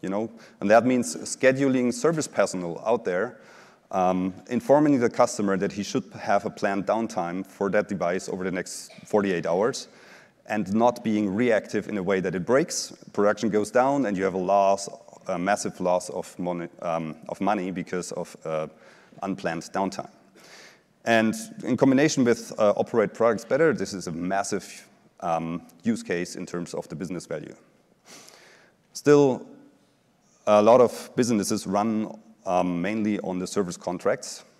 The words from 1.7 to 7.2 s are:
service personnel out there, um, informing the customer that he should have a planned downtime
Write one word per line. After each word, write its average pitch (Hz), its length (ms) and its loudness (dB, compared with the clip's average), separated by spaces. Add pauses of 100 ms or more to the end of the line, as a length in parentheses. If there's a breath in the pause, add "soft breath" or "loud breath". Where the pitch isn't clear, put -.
service 156 360 0
personnel 92 580 -2
out 117 180 0
there, 101 360 -4 (500 loud breath)
um, 92 420 0 (160)
informing 139 520 4
the 117 100 2
customer 101 480 2
that 95 140 -2
he 101 100 -6
should 113 300 -4
have 101 340 -2
a 98 40 -4
planned 98 360 -2
downtime 98 600 -4